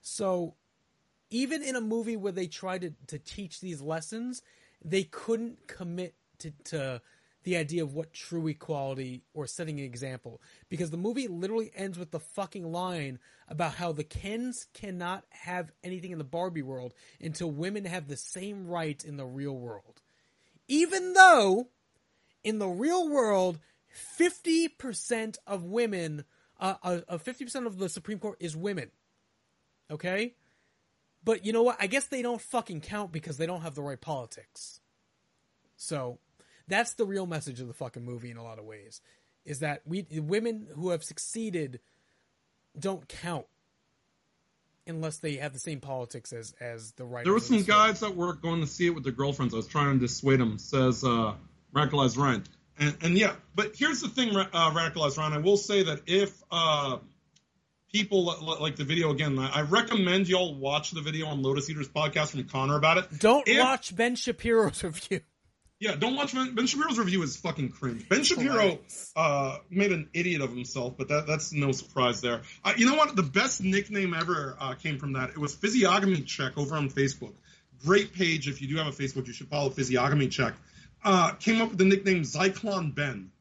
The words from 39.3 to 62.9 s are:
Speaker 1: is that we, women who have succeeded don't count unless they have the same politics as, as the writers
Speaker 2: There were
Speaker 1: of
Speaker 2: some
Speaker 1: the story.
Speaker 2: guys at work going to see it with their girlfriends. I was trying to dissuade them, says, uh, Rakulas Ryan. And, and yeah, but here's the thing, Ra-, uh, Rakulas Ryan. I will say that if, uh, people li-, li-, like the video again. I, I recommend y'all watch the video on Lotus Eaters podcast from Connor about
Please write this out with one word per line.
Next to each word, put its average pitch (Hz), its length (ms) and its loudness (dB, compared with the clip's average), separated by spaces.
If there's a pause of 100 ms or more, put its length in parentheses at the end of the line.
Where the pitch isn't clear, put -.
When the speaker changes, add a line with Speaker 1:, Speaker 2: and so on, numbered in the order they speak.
Speaker 1:
is 143 160 -10
that 147 260 -6
we, 175 240 -6
women 214 640 -4
who 170 160 -4
have 165 140 -2
succeeded 165 760 -8 (960)
don't 190 300 -6
count 165 400 -8 (1400)
unless 160 300 -6
they 151 180 -4
have 139 160 -6
the 135 60 -14
same 139 220 -8
politics 127 520 -10
as, 113 280 -12
as 117 320 -12
the 127 120 -14
writers 120 200 -10
Speaker 2:
There 185 80 4
were 220 60 6
Speaker 1:
of 226 40 0
Speaker 2:
some 240 140 4
Speaker 1:
the 202 80 4
story. 208 140 6 (100)
Speaker 2:
guys 208 160 0
at 202 100 -2
work 175 260 -2
going 165 200 0
to 151 80 0
see 175 180 0
it 170 80 4
with 147 80 -8
their 131 100 -2
girlfriends. 135 400 0
I 110 40 -4
was 110 100 -4
trying 143 280 2
to 131 40 6
dissuade 131 400 4
them, 113 200 2
says, 127 440 2
uh, 113 320 2 (400)
Rakulas 139 420 4
Ryan. 123 280 2 (340)
And, 147 240 0
and 170 160 4
yeah, 202 160 4 (180)
but 214 220 -2
here's 285 260 0
the 269 80 -4
thing, 240 240 2
Ra-, 190 200 4
uh, 165 180 6
Rakulas 156 480 0
Ryan. 156 140 0
I 151 60 0
will 190 180 6
say 202 260 4
that 151 240 -2
if, 196 340 2 (120)
uh, 151 460 2 (1000)
people 196 280 4
li-, 175 140 -2
li-, 156 200 -4
like 151 160 -2
the 151 80 -4
video 160 260 2
again. 139 280 0
I, 135 220 0
I - 20 2
recommend 190 680 4
y'all 180 260 2
watch 143 360 -2
the 165 100 -8
video 156 260 -4
on 143 160 -4
Lotus 139 280 0
Eaters 151 180 -6
podcast 151 440 0
from 139 120 -4
Connor 135 320 0
about 156 220 6